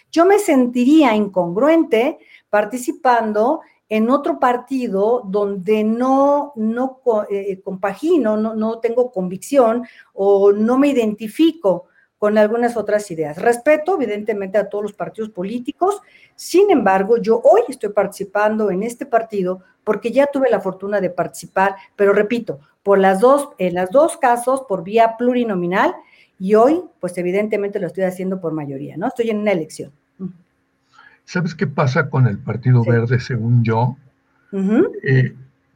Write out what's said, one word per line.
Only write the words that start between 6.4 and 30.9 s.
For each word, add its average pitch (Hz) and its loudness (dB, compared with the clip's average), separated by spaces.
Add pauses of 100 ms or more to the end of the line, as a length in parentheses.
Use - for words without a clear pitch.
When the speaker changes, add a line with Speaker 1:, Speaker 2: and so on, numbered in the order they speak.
Speaker 1:
no 233 -4
co-, 214 0
eh, 196 -6
compagino, 214 -2
no, 220 -2
no 226 -4
tengo 247 -2
convicción 226 0 (300)
o 196 4
no 220 2
me 285 4
identifico 220 -2 (340)
con 214 0
algunas 233 0
otras 208 -2
ideas. 156 -6
Respeto, 302 0
evidentemente, 208 -4
a 208 0
todos 208 -6
los 208 -8
partidos 185 -10
políticos. 247 -6 (340)
Sin 392 2
embargo, 196 2
yo 220 0
hoy 349 6
estoy 220 -8
participando 208 -2
en 185 -2
este 240 -8
partido 196 -2 (220)
porque 214 -2
ya 277 2
tuve 269 -2
la 196 0
fortuna 196 -6
de 180 -2
participar, 190 -4 (180)
pero 202 2
repito, 214 -2 (240)
por 196 4
las 190 4
dos, 277 4
en 180 -2
las 180 -2
dos 302 2
casos, 254 0
por 180 -4
vía 226 2
plurinominal, 233 0 (460)
y 190 0
hoy, 277 4 (200)
pues, 175 -8
evidentemente, 202 -2
lo 180 -6
estoy 190 -4
haciendo 185 -4
por 165 -6
mayoría, 139 -10
¿no? 202 -4
Estoy 233 -4
en 214 -2
una 208 0
elección. 160 -6 (1300)